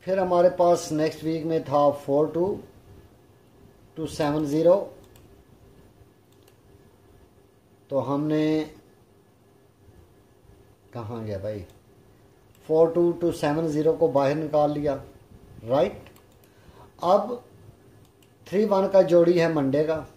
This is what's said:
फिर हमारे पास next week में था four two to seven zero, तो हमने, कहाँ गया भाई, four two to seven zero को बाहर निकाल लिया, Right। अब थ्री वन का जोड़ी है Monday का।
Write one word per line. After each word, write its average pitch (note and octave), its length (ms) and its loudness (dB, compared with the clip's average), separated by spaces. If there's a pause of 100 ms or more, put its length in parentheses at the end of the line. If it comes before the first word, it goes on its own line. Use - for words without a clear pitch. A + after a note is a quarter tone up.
फिर F#3 160 -2
हमारे F3+ 320 4
पास F3 400 2
next D#3 320 -2
week D#3+ 220 -4
में D#3+ 180 -2
था C#3+ 320 2
four D3 360 -2
two E3+ 140 -2 (1500)
to D#3+ 120 -8
seven D3+ 360 -4
zero, D#3+ 300 2 (3250)
तो C#3 100 -2
हमने, D3+ 640 -2 (2250)
कहाँ A2+ 300 -12
गया G#2 160 -8
भाई, G#2+ 200 -10 (1080)
four D#3+ 260 4
two F3 180 2 (100)
to E3+ 140 0
seven D#3+ 320 -2
zero D3+ 260 0
को D#3+ 160 0
बाहर C#3 260 0
निकाल D3+ 360 0
लिया, D3 240 -4 (720)
Right। C#3+ 440 -2 (960)
अब G3+ 380 0 (1040)
थ्री G3+ 180 0
वन G3 240 2
का F#3+ 140 6
जोड़ी E3+ 360 4
है E3 140 2
Monday C#3+ 300 0
का। D#3 220 -4 (120)